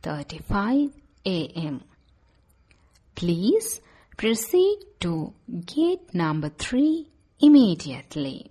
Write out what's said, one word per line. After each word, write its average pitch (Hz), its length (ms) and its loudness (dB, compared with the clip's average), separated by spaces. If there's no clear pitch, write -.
thirty-five 202 800 -4
A 170 40 -2
M. 131 60 -8
Please 185 480 0
proceed 359 540 2
to 170 80 -2
gate 349 320 0
number 156 260 -4
three 294 300 2
immediately. 151 920 2